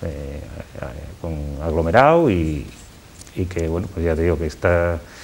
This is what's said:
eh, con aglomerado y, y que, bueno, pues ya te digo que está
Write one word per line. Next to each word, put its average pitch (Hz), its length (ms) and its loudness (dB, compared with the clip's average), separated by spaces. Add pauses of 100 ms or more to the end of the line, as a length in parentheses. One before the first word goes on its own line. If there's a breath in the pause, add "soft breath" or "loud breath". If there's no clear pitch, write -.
eh, 71 380 -8 (840)
con 82 160 -6 (260)
aglomerado 120 640 6
y, 80 380 0 (680)
y 92 120 -2
que, 87 220 -4
bueno, 87 260 -2
pues 85 100 -4
ya 82 100 2
te 80 80 0
digo 85 140 2
que 80 100 -2
está 87 520 2 (260 loud breath)